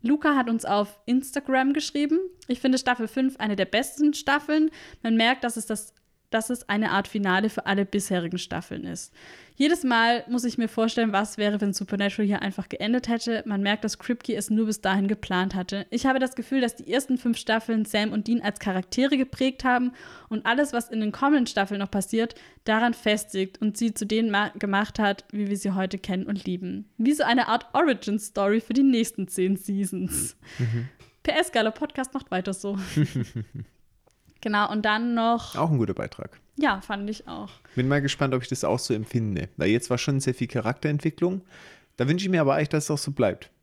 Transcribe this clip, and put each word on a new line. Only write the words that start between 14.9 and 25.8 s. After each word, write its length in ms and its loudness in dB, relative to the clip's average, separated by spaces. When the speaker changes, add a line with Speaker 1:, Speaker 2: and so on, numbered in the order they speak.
Speaker 1:
geplant 480 -2
hatte. 340 -6
Ich 160 -2
habe 140 4
das 160 -2
Gefühl, 240 -2
dass 160 0
die 160 -10
ersten 260 0
fünf 200 0
Staffeln 480 0
Sam 260 0
und 160 -2
Dean 140 2
als 180 -4
Charaktere 580 0
geprägt 460 0
haben 300 2
und 180 -4
alles, 280 2
was 160 -2
in 100 -4
den 140 0
kommenden 340 4
Staffeln 320 -2
noch 100 -4
passiert, 460 0
daran 280 4
festigt 680 -2
und 160 0
sie 160 0
zu 120 -6
denen 240 2
ma-, 300 0
gemacht 400 -2
hat, 320 2
wie 160 -2
wir 100 -2
sie 140 -2
heute 260 -2